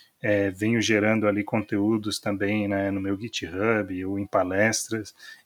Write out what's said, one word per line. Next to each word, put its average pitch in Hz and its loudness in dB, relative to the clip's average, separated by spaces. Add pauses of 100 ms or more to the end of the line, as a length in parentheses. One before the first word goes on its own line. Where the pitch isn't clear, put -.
(220)
é, 101 2
venho 107 2
gerando 107 2
ali 104 2
conteúdos 107 0
também, 101 -2
né? 98 0
No 98 -2
meu 98 -2
GitHub 95 -2
ou 101 -4
em 98 -4
palestras, 104 0 (300)